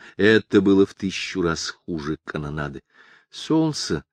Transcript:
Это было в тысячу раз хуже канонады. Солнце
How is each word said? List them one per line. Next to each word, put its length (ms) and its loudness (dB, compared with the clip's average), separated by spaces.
Это 460 4
было 240 6
в 80 -4
тысячу 480 -6
раз 300 -2
хуже 520 -8
канонады. 600 -8
Солнце 840 -2